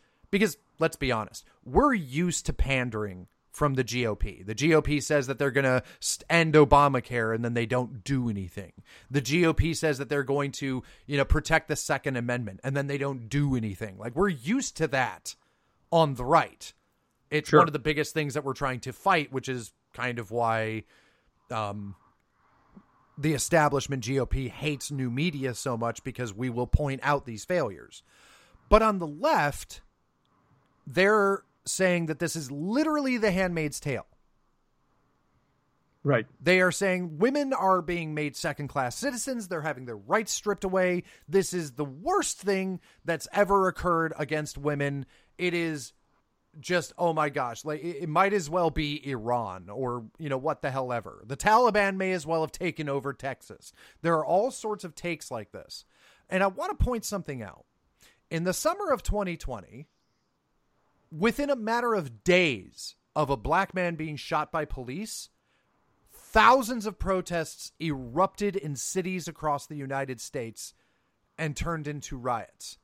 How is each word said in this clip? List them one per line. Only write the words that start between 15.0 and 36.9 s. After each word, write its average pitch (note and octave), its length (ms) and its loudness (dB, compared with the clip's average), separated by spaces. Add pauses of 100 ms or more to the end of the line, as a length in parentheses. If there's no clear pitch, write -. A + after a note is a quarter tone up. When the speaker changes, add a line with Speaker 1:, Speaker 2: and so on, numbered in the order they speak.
Speaker 1:
on D#3 240 4
the B2 100 -6
right. C3+ 480 2 (580)
It's D3+ 180 -2
Speaker 2:
Sure. D3+ 100 8
Speaker 1:
one C#3+ 100 8
of D3 40 -4
the C#3+ 80 -4
biggest D3+ 340 -2
things D3 200 -2
that C#3+ 100 -4
we're C3+ 100 -4
trying B2+ 260 -4
to C3 120 -10
fight, E3+ 400 0
which C3 160 -4
is B2 240 -6 (200)
kind B2 280 -4
of G#2 100 -12
why, A2+ 540 0 (640)
um, G#2 460 -6 (1200)
the D3+ 180 0
establishment C#3 720 2
G C3+ 160 0
O A#2+ 60 0
P C3+ 220 -2
hates D3 440 -6
new C3 180 -2
media C3+ 440 -2
so B2 220 -4
much, A#2 280 -4
because B2 280 -8
we A#2+ 160 -4
will A#2+ 200 -2
point C#3 340 2
out C#3+ 240 2
these A2 180 -10
failures. G#2+ 600 -4 (640)
But G#3+ 140 8
on G#3 180 2
the E3 60 -2
left, D#3 720 0 (1080)
they're G3 560 4 (240)
saying F3+ 400 2
that D#3 120 -4
this E3+ 160 -2
is D3 160 -8
literally B3+ 680 0
The G#3+ 120 4
Handmaid's E3+ 480 -2
Tale. C3 280 -4 (2000)
Speaker 2:
Right. B2 240 4 (140)
Speaker 1:
They F#3 220 4
are F3+ 100 4
saying F3+ 460 -2